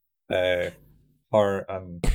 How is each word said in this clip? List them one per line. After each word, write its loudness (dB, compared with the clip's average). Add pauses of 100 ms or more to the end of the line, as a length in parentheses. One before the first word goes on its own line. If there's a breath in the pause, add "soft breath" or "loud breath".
(300)
uh, 0 (640)
her 2
and -10